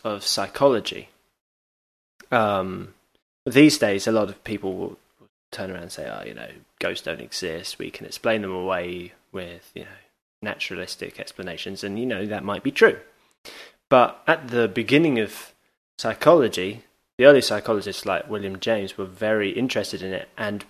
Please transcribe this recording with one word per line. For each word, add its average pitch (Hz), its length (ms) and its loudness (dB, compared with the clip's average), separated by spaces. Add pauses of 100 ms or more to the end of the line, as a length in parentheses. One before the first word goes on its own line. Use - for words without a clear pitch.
of 104 240 -6
psychology, 107 840 0 (1200)
um, 98 640 -2 (520)
these 139 320 8
days, 101 280 0
a 113 60 2
lot 107 160 2
of 101 160 -18
people 98 300 -6
will 92 240 -8 (520)
turn 95 200 -10
around 87 120 -12
and 85 100 -16
say, 71 160 -10
"Oh, 53 160 -10
you 55 100 -12
know, 58 140 -14 (320)
ghosts 90 240 -4
don't 80 160 -6
exist. - 580 -8
We - 120 -10
can - 160 -14
explain 113 360 -2
them 95 100 -6
away 90 600 -6 (200)
with, 87 420 -14
you - 80 -12
know, - 160 -20 (420)
naturalistic 92 800 -10
explanations," 90 640 -12
and, 101 140 -6
you 123 80 -4
know, 104 200 -4
that 104 180 -8
might 101 180 -6
be 139 80 -2
true. - 280 4 (920)
But 127 360 6
at 160 220 0
the 117 200 2
beginning 127 500 2
of - 340 -6 (460)
psychology, 113 840 4 (360)
the 123 80 8
early 139 160 12
psychologists 104 640 -2
like 92 240 -2
William 98 280 -6
James 104 380 -2
were 101 80 -6
very 101 460 -2
interested 107 520 -4
in 95 120 -6
it 90 140 -8 (100)
and 104 320 -6